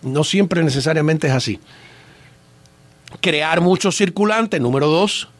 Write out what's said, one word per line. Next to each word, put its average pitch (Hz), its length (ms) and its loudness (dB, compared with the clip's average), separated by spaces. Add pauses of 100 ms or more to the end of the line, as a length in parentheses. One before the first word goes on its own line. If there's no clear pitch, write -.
No 139 220 -2
siempre 180 400 0
necesariamente 151 640 0
es 131 60 2
así. 123 260 -2 (1600)
Crear 160 400 0
mucho 180 300 2
circulante, 208 680 0
número 135 280 0
dos 175 400 0 (120)